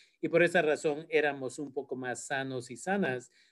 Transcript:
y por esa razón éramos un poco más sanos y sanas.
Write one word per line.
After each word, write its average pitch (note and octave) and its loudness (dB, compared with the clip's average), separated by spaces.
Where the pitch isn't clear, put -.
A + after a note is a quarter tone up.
y D#3+ -2
por E3 6
esa F3 4
razón D3+ 0
éramos C#3+ 0
un C#3 -8
poco C3+ -6
más B2+ -6
sanos C3+ -4
y A#2 -12
sanas. D#3 -2